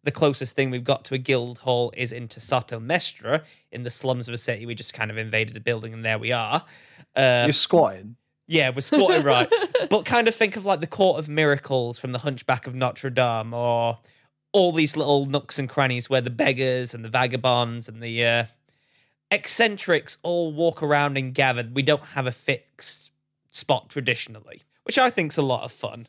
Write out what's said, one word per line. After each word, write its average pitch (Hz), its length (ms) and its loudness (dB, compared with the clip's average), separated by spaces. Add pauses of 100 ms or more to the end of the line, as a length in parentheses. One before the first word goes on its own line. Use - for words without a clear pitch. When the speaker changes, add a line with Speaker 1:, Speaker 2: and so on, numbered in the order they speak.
Speaker 1:
the 147 80 -2
closest 135 440 0
thing 135 140 0
we've 127 140 -6
got 131 220 0
to 135 100 -4
a - 20 -4
guild 123 420 -2
hall 120 380 0
is 120 160 -6
in 120 140 -10
Tasato - 520 -4
Mestra, 139 640 -2 (300)
in - 100 -12
the - 80 -8
slums 123 380 -4
of 117 80 -8
a - 20 -10
city. 117 300 -6
We 120 80 -8
just 101 180 -12
kind 110 160 -4
of 110 80 -8
invaded 110 380 -4
the 113 40 -12
building, 113 360 -4
and 113 100 -12
there 110 140 0
we 113 120 -4
are. 117 320 0 (520)
Uh, 123 320 4
Speaker 2:
You're 151 60 4
squatting? 107 640 2 (300)
Speaker 1:
Yeah, 151 240 2
we're 131 120 -4
squatting, 285 440 4
right. 131 260 4 (180)
Speaker 2:
<laughs> 466 200 -2
Speaker 1:
But 202 160 2
kind 240 220 4
of 226 80 2
think 220 220 0
of, 202 80 -10
like, 190 160 0
the 165 60 -4
Court 185 300 2
of 151 100 -6
Miracles 139 720 0
from 127 140 -8
The 123 80 -4
Hunchback 131 480 -2
of 123 80 -10
Notre 127 340 -4
Dame, 117 420 0
or 117 460 0 (540)
all 185 200 6
these 156 240 2
little 143 300 2
nooks 139 320 -4
and 135 100 -4
crannies 127 400 0
where 131 140 2
the 123 80 -6
beggars 127 640 0
and 117 100 -12
the 113 60 -10
vagabonds 120 800 0
and 110 140 -18
the, 117 200 -2
uh, 117 200 4 (880)
eccentrics 202 920 0
all 170 320 -2
walk 160 300 0
around 143 340 2
and 131 160 -4
gather. 127 400 2
We 135 80 0
don't 147 280 2
have 131 180 -4
a 123 40 -2
fixed - 800 -8 (400)
spot - 400 -2
traditionally, - 720 -6 (220)
which 240 160 0
I 254 100 6
think's 170 260 -2
a 160 60 2
lot 131 220 0
of - 80 -12
fun. 113 380 -12